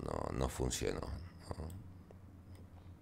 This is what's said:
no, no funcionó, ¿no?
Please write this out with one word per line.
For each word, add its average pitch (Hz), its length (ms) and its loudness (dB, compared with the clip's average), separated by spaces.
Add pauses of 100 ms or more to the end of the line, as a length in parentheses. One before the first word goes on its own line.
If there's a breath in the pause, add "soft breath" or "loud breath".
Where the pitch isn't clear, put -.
no, 50 340 2
no 64 120 8
funcionó, 53 500 4
¿no? - 680 -4 (1300)